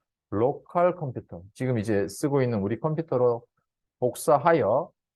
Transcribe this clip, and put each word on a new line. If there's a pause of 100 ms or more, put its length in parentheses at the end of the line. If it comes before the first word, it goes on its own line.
(300)
로컬
컴퓨터, (120)
지금
이제
쓰고
있는
우리
컴퓨터로 (560)
복사하여 (260)